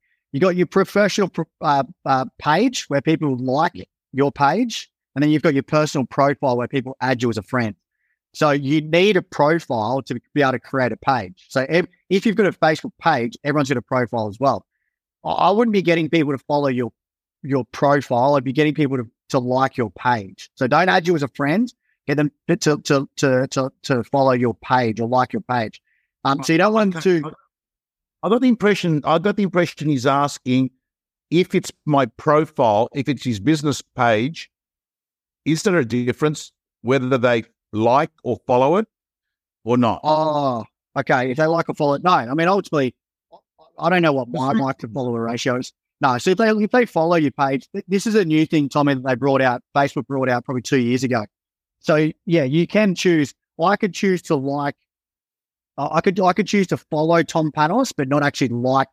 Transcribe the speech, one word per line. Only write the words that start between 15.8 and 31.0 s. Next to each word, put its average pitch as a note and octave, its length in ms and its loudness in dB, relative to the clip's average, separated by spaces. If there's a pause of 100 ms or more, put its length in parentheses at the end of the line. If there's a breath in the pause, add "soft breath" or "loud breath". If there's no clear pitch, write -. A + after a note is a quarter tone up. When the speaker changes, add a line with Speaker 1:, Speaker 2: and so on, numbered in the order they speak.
Speaker 1:
getting E3 280 0
people D3+ 220 2
to C3 60 -4
follow C#3+ 280 -2
your, B2 260 -2 (520)
your C3 220 -2
profile. C#3 680 0
I'd C#3 80 2
be B2+ 100 -4
getting D3+ 220 0
people C#3 220 -2
to, A#2 120 -6 (200)
to C#3+ 100 0
like B2+ 380 0
your A2+ 140 -2
page. A2 640 -4
So C3 100 -2
don't D#3 220 2
add F#3 180 2
you F3+ 80 2
as C#3+ 80 -2
a C3+ 60 -4
friend. E3+ 440 -2 (360)
Get C#3+ 80 0
them D3 160 0 (160)
to, D#3+ 80 2 (220)
to, C#3 300 -2 (100)
to, C3 280 2
to, C3+ 260 -4 (120)
to B2 180 -2
follow C3+ 300 2
your A#2+ 220 0
page A#2+ 440 -2
or A2+ 80 -4
like B2 260 -2
your G#2+ 100 -6
page. A#2 380 -6 (440)
Um, C#3 180 -2
so E3 120 0
you D#3+ 40 4
don't G#3+ 140 4
want G3+ 240 2
Speaker 2:
Okay. E3+ 240 2
Speaker 1:
to D3+ 120 -8 (920)
Speaker 2:
I F3+ 60 0
got A#3+ 100 2
the B3+ 80 4
impression, F#3 560 0
I D#3 140 2
got G3+ 180 -2
the G#3+ 60 0
impression E3 480 -2
he's C3 160 0
asking C3+ 640 0 (600)